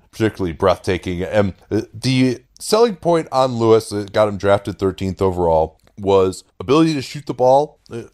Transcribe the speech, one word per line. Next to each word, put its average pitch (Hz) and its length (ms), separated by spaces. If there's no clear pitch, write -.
particularly 98 420
breathtaking. 90 680
And, 101 320
uh, 104 120
the 127 480
selling 220 380
point 165 360
on 131 260
Lewis 113 320
that 101 240
got 107 160
him 101 80
drafted 101 420
thirteenth 95 420
overall 85 580
was 95 440
ability 156 360
to 131 80
shoot - 240
the 139 80
ball, 131 440
uh, 117 100